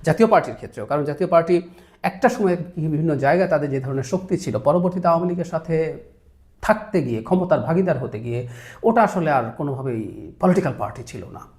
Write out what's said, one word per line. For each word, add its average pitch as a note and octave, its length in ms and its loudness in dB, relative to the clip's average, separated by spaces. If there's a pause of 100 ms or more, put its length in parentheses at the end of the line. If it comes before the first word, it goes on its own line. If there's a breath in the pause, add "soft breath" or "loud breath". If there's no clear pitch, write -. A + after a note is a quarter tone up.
জাতীয় A3 260 4
পার্টির E3 260 4
ক্ষেত্রেও। - 320 -12
কারণ D3 180 0
জাতীয় D3+ 240 -2
পার্টি E3+ 340 4 (400 loud breath)
একটা F3+ 260 2
সময় F#3+ 280 2 (200)
বিভিন্ন D#3 400 0
জায়গায় D#3 320 2
তাদের D3 220 0
যে C3+ 100 -2
ধরনের C3 220 -4
শক্তি F#3 340 -4
ছিল, - 220 -4
পরবর্তীতে F3 500 2
আওয়ামী E3+ 200 2
লীগের F3 160 -2
সাথে D#3+ 540 -2 (640)
থাকতে G#3+ 400 2
গিয়ে, A#2 200 -2
ক্ষমতার F3 380 2
ভাগীদার E3 380 0
হতে A2+ 220 -6
গিয়ে, A#2+ 280 -6 (340 loud breath)
ওটা A3+ 200 4
আসলে F#3 280 2
আর C3 140 2 (120)
কোনোভাবেই B2 840 -6
পলিটিক্যাল F3+ 380 2
পার্টি G#2+ 240 -8
ছিল G#2 300 -14
না। E2+ 80 -16 (180)